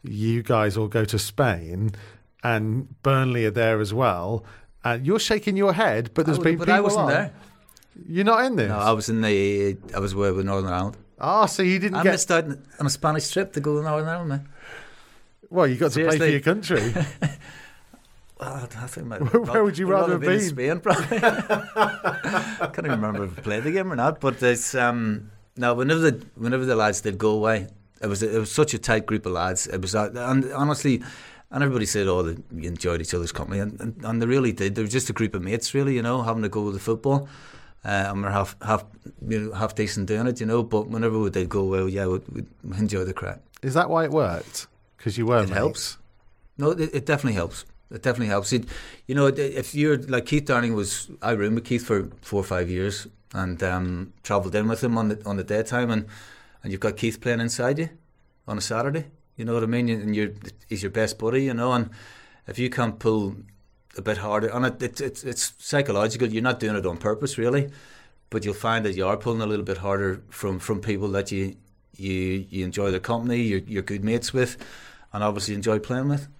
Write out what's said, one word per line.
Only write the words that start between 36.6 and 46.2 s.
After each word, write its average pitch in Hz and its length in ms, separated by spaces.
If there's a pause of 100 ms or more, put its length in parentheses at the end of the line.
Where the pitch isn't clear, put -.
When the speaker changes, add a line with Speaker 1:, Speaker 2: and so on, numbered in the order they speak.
Speaker 2:
to 104 60
the 98 80
football. 139 480 (560)
Uh, 98 260
and 98 140
we're 101 80
half, 101 300
half, 107 240 (420)
you 110 120
know, 107 140
half 107 220
decent 104 320
doing 110 200
it, 120 120
you 113 80
know. 117 160
But 107 240
whenever 110 320
we 104 100
did 90 200
go 101 120 (140)
away, 95 160
yeah, 95 160
we, 92 140 (420)
we 92 140
enjoyed 104 300
the 95 60
crack. - 260 (220)
Speaker 1:
Is 131 140
that 170 140
why 165 160
it 139 60
worked? 107 540 (320)
'Cause 107 200
you 117 100
were 120 120
Speaker 2:
It 98 100
Speaker 1:
mates? 92 40
Speaker 2:
helps. - 440 (600)